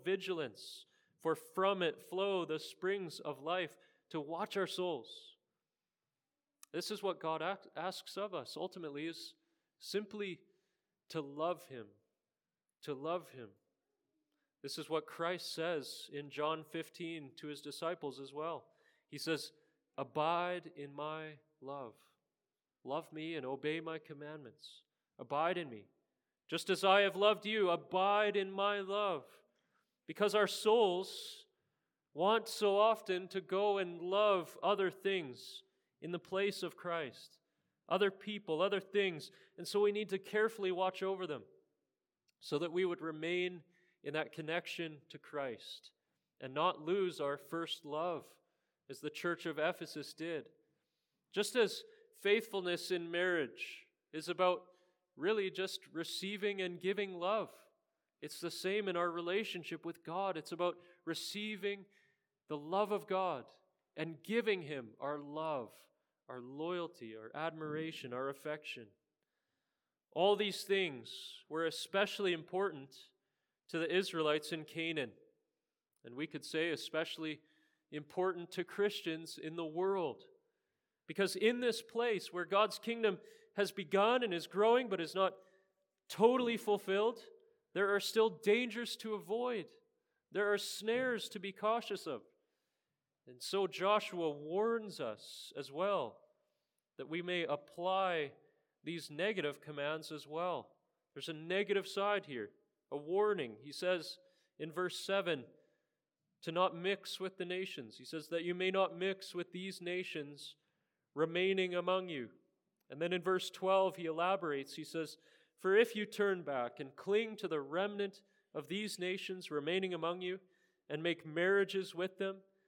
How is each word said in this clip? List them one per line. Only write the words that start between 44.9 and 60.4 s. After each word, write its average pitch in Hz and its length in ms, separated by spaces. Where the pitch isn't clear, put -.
to - 100
Christ - 760
and 131 120
not 160 280
lose 180 400
our 143 160
first - 480
love, 151 400
as 131 100
the 147 100
church 170 360
of 156 120
Ephesus 160 560
did. 160 360
Just 208 240
as 220 300
faithfulness 196 720
in 170 180
marriage 170 800
is 156 160
about 180 360
really 190 340
just 185 300
receiving 196 680
and 175 200
giving 190 320
love, 180 360
it's - 200
the 170 100
same 196 380
in 175 80
our 175 120
relationship 175 760
with 170 180
God. 185 320
It's 151 160